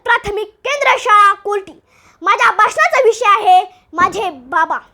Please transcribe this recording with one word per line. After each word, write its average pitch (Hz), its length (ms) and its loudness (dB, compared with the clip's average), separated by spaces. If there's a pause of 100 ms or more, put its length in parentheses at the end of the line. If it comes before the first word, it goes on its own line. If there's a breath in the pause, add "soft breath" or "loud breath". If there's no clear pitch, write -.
प्राथमिक 440 420 -4
केंद्र 539 520 -4
शाळा 415 340 4
कोर्टी. 392 480 -8 (420 soft breath)
माझ्या 427 280 0
भाषणाचा 523 540 0
विषय 453 220 0
आहे 370 380 4 (280 soft breath)
माझे 370 380 -2
बाबा. 302 480 -4 (160)